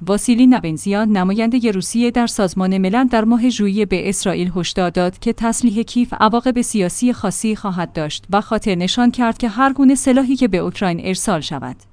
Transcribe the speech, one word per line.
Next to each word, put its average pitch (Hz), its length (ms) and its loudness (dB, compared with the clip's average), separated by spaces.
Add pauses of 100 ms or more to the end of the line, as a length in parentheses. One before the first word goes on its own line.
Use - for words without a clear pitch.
واسیلی 226 400 4
نبنزیا، 196 580 0
نمایندهٔ 220 680 0
روسیه 233 400 -2
در 240 160 0
سازمان 190 500 0
ملل، 196 300 2
در 233 160 2
ماه 233 260 2
ژوئیه 208 360 0
به 190 240 -2
اسرائیل 180 460 -2
هشدار 180 340 -2
داد 180 300 -2
که 233 140 -2
تسلیح 226 480 0
کیف 240 380 -2
عواقب 233 420 2
سیاسی 226 520 0
خاصی 214 420 -4
خواهد 180 380 -6
داشت 160 360 -8
و 202 120 2
خاطر 214 340 -2
نشان 185 360 2
کرد 233 260 0
که 240 120 -2
هر 262 240 2
گونه 277 220 6
سلاحی 262 400 2
که 247 120 2
به 185 100 0
اوکراین 175 460 -2
ارسال 185 380 -2
شود 131 340 -8 (180)